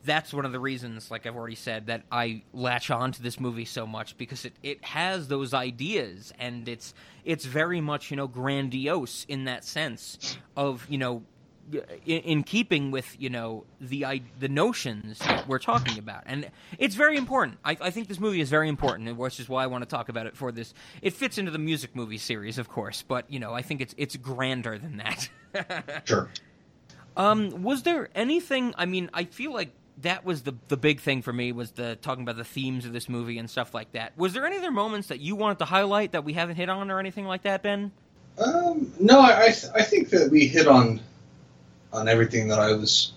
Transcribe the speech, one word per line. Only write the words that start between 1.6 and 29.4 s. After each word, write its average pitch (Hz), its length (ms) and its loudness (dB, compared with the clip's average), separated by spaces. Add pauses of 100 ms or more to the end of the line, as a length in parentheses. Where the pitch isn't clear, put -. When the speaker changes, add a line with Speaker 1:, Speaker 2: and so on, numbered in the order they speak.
Speaker 1:
that 117 240 -6
I 117 300 -4 (100)
latch 123 380 -2
on 127 220 0
to 120 100 -14
this 120 180 -8
movie 117 240 -6
so 113 200 -10
much, 110 320 -12
because 123 280 -12
it, 120 80 -12 (100)
it 143 220 -10
has 175 420 -4
those 135 260 -4
ideas, 127 840 -4
and 120 300 -10
it's, - 260 -12 (300)
it's 160 200 -4
very 160 360 0
much, 147 320 -4
you 139 40 -6
know, 139 120 -4
grandiose 135 1000 -4
in 135 180 -6
that 123 180 -8
sense - 760 -8 (180)
of, 139 320 -2
you 143 100 -4
know, 123 260 -4 (480)
in, 160 480 -4
in 156 240 2
keeping 160 480 0
with, 131 260 -6
you 135 100 -6
know, 113 360 -8 (160)
the 135 240 -6
i-, 135 180 -4 (160)
the 135 100 -4
notions 131 720 -2
that - 300 -2
we're 131 100 0
talking 123 400 0
about. 104 280 -12
And 139 220 -8 (300)
it's 233 160 0
very 294 220 4
important. 247 480 0
I, 160 160 0
I 185 100 -2
think 220 160 -8
this 185 140 -10
movie 202 200 0
is 139 80 0
very 156 200 4
important, 127 400 -2
and 117 100 -8
which 127 220 -6
is 120 80 -14
why 131 160 0
I - 20 -2
want 127 160 -4
to 120 80 -10
talk 135 180 -6
about 113 180 -6
it - 100 -12
for 127 160 -6
this. 117 200 -12 (300)
It 180 120 -2
fits - 240 -4
into 190 120 -4
the 156 80 -6
music 151 380 -4
movie 110 220 -8
series, 113 400 -6
of 120 100 -6
course, 107 340 -8
but, 127 260 -6
you 135 120 -8
know, 113 120 -10
I 123 100 -6
think 139 180 -6
it's, - 180 -8
it's 143 160 -6
grander 127 640 -4
than 135 200 -12
that. 110 360 -6
<laughs> - 40 -20 (680)
Speaker 2:
Sure. 101 240 2 (880)
Speaker 1:
Um, 202 460 2
was 247 200 -2
there 339 320 0
anything, 262 640 0
I 175 80 0
mean, 180 300 -2
I 175 100 -2
feel 254 300 -10